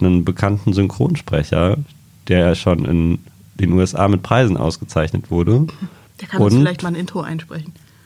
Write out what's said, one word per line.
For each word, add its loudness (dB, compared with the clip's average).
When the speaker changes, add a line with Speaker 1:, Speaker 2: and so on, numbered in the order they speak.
Speaker 1:
einen 2
bekannten -2
Synchronsprecher, 0
der 4
schon 0
in 2
den 2
U 4
S 0
A 0
mit 2
Preisen 2
ausgezeichnet -4
wurde. 2
Speaker 2:
Der -16
kann -2
uns 4
Speaker 1:
Und 4
Speaker 2:
vielleicht 0
mal -4
ein -4
Intro -8
einsprechen. -12